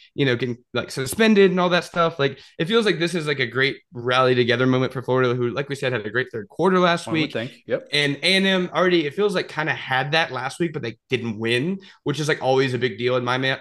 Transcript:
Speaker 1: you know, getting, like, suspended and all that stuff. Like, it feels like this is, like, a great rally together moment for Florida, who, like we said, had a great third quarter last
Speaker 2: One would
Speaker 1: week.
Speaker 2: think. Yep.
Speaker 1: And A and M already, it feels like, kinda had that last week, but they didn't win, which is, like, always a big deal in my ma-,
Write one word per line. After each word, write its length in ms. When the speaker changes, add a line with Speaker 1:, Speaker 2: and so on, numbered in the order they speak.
Speaker 1:
you 100
know, 100
getting, 220
like, 180
suspended 600
and 100
all 80
that 160
stuff. 340
Like, 200
it 60
feels 220
like 120
this 160
is, 120
like, 140
a 60
great 300
rally 420
together 320
moment 280
for 80
Florida, 320
who, 160
like 180
we 60
said, 180
had 140
a 40
great 220
third 160
quarter 300
last 280
Speaker 2:
One 60
would 120
Speaker 1:
week. 100
Speaker 2:
think. 180
Yep. 260
Speaker 1:
And 300
A 140
and 100
M 260
already, 340
it 60
feels 220
like, 140
kinda 260
had 380
that 200
last 260
week, 140
but 80
they 160
didn't 280
win, 420
which 160
is, 80
like, 140
always 300
a 60
big 180
deal 200
in 80
my 120
ma-, 240